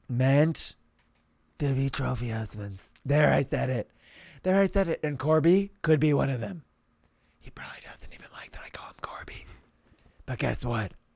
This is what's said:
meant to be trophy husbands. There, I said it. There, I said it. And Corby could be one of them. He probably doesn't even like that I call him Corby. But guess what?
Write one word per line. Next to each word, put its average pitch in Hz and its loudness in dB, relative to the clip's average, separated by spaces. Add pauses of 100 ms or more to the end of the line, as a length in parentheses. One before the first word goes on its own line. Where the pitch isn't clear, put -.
meant 135 2 (840)
to 139 0
be 135 0
trophy 127 -2
husbands. 104 -8 (160)
There, 143 4
I 139 2
said 127 -2
it. 127 -4 (520)
There, 190 4
I 196 4
said 190 2
it. 165 -4
And 147 -2
Corby 160 4 (100)
could 151 4
be 151 4
one 139 2
of 131 -2
them. 117 -8 (760)
He - -16
probably - -16
doesn't - -16
even - -20
like - -16
that - -12
I - -16
call - -16
him - -20
Corby. - -12 (800)
But 127 -6
guess 117 -2
what? 113 -4 (220)